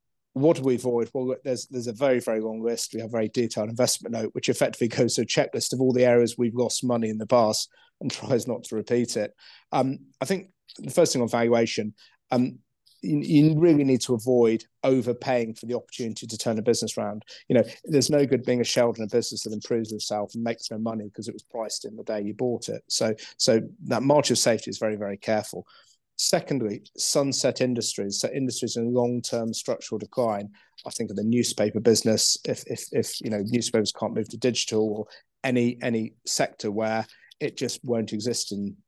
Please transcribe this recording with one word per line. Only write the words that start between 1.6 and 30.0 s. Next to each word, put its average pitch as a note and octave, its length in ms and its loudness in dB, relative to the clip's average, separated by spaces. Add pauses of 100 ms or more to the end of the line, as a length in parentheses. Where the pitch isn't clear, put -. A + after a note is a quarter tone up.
there's B2 220 -8
a A#2 40 -6
very, B2+ 260 2
very A2 220 -2
long A2 220 -6
list. A#2 320 -4
We A2 60 -4
have A2+ 100 -10
a - 20 -6
very A2 160 0
detailed A2+ 400 -2
investment A#2 460 0
note, A2+ 200 -6
which - 140 -2
effectively A#2+ 400 0
goes A#2 280 2
to A#2+ 60 0
a G#2+ 40 -2
checklist - 480 0
of B2+ 60 -4
all C3 120 4
the B2 140 6
areas A#2+ 320 6
we've A#2+ 160 0
lost A#2+ 280 0
money A#2 280 0
in A2 80 -4
the G#2+ 80 -6
past A2+ 420 4 (320)
and C3+ 100 -4
tries - 380 -2
not A2+ 160 -6
to A2+ 120 -8
repeat A#2+ 420 0
it. G#2 160 -4 (380)
Um, C3+ 260 0 (240)
I - 20 -2
think F#3+ 240 -2 (300)
the C#3 120 -10
first E3 220 4
thing C3 80 2
on A#2 80 2
valuation, A#2 640 2 (380)
um, B2+ 300 0 (420)
you, D#3+ 160 0
you D3+ 400 6
really D#3 260 6
need C3 180 4
to B2+ 120 0
avoid A2+ 500 4 (200)
overpaying B2 720 2
for - 120 -14
the A#2+ 100 -2
opportunity A2+ 500 -8
to G#2+ 120 -10
turn A2+ 200 -2
a A2 40 -4
business A2+ 340 0
around. G#2+ 280 -6 (240)
You B2+ 80 4
know, A2 80 8 (200)
there's C#3+ 240 2
no C#3+ 160 4
good B2 200 0
being B2 180 2
a - 20 2
shareholder A#2 380 2
in G#2+ 60 -6
a - 20 -12
business A2+ 320 -2
that G#2+ 100 -8
improves A2 400 -4
itself G#2 420 -6
and A#2 80 -6
makes - 280 -6
no A2 80 -6
money A2 320 -6
'cause A2 180 -10
it A2+ 60 -10
was - 80 -16
priced - 420 -8
in A2 100 -12
the A2 100 -14
day G#2+ 180 -4
you G#2 100 -6
bought A#2+ 380 -4
it. - 180 -8
So, A2 260 0 (220)
so A2+ 240 4 (240)
that B2 180 -2
margin C#3 300 4
of A#2 60 4
safety A2 320 0
is G2 80 -10
very, G#2+ 180 -2
very G2+ 220 -8
careful. G#2 480 -4 (500)
Secondly, B2 640 -2 (140)
sunset C#3 640 0
industries, A2+ 600 -2
so A#2+ 80 -2
industries B2+ 480 -4
in A#2+ 180 -2
long-term A#2+ 580 0
structural - 460 -6
decline. G#2 520 -2 (360)